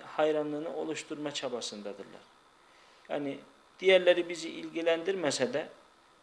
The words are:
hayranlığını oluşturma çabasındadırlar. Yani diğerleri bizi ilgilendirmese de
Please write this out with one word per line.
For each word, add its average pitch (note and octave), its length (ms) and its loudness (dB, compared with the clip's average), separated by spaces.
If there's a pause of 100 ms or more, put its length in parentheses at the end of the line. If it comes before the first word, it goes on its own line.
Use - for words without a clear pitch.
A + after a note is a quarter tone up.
(160)
hayranlığını D3+ 600 0
oluşturma D3+ 560 -6
çabasındadırlar. G#2 920 -8 (880)
Yani C#3+ 300 -4 (400)
diğerleri F3+ 500 6
bizi E3 200 -8
ilgilendirmese E3 1040 0
de D#3 160 -4 (540)